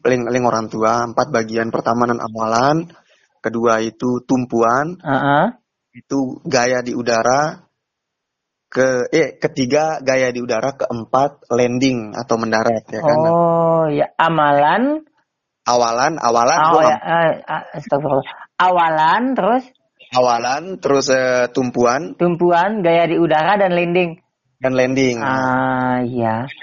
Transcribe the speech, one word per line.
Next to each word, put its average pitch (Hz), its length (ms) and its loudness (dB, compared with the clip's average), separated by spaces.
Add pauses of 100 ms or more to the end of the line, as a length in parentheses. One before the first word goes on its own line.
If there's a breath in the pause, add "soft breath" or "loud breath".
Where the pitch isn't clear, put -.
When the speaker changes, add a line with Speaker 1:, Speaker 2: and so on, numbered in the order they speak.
Speaker 1:
ling, 123 260 0
ling 123 160 -2
orang 110 240 0
tua, 113 400 -2
empat 127 240 -4
bagian. 113 400 -2
Pertama, 120 320 0
nan 117 160 -2
awalan, 117 720 -2 (480 soft breath)
kedua 113 400 0
itu 123 420 -4
tumpuan, 127 800 0
Speaker 2:
Heeh. 143 560 0 (400)
Speaker 1:
itu 131 480 -6
gaya 127 400 0
di 120 80 -8
udara, 120 720 -2 (1040)
ke, 127 400 0
eh, 151 260 0
ketiga 151 640 -2
gaya 131 300 0
di 123 100 -6
udara, 120 380 -4
keempat 127 720 -2
landing 123 640 0
atau 117 240 -2
mendarat, 113 500 0
ya 110 140 -8
kan? 151 180 2
Speaker 2:
Oh, 165 680 2
ya, 147 260 -2
amalan. 165 920 2 (520)
Speaker 1:
Awalan, 120 580 0
awalan, 120 460 2
Speaker 2:
Oh, 165 80 4
Speaker 1:
doang. 160 160 4
Speaker 2:
ya, 151 80 2
eh, 165 340 0 (140)
ah, 156 180 -8 (100)
astagfirullah. 143 540 -2 (300 loud breath)
Awalan, 170 640 2 (120)
terus? 233 280 0 (480)
Speaker 1:
Awalan, 123 520 0 (160)
terus, 139 300 0
eh, 127 420 2
tumpuan. 123 640 0
Speaker 2:
Tumpuan, 175 640 0
gaya 170 260 2
di 160 80 -2
udara, 160 400 2
dan 196 160 2
landing. 175 480 0 (380)
Speaker 1:
Dan 131 160 -2
landing. 127 480 0
Speaker 2:
Ah, 127 800 -2
iya. 120 480 -2 (140)